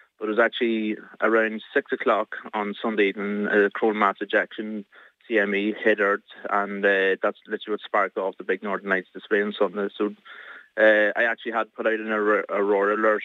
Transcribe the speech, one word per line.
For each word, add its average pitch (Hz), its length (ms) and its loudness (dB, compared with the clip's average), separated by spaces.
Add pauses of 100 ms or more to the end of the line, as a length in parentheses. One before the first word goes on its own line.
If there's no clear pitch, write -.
(200)
But 107 60 -6
it 107 40 -2
was 104 80 -2
actually 113 580 0 (240)
around 110 400 2 (140)
six - 160 -2
o'clock 110 460 0 (180)
on 101 260 -4
Sunday 107 280 0
evening, 101 400 -4
a 101 220 4
cold 107 260 0
mass 101 240 0
ejection, 107 640 -4 (440)
C 110 100 2
M 101 160 2
E, 104 180 0 (120)
hit 107 160 4
Earth, 101 220 2 (260)
and, 101 360 0
uh, 95 380 4
that's 104 240 -2
literally 107 280 -6
what 101 80 -4
sparked 101 360 -2
off 95 180 -4
the 95 60 -12
big 98 220 -4
Northern 98 240 -4
Lights 92 260 -2
display 101 280 0
on 104 100 -4
Sunday. 101 440 -2
So, 104 180 -2 (640)
uh, 107 380 6
I 113 100 0
actually 113 280 -4
had 110 200 -2
put 113 140 -4
out 110 140 0
an 110 100 -6
aur-, 104 380 2
aurora 101 480 2
alert 107 280 2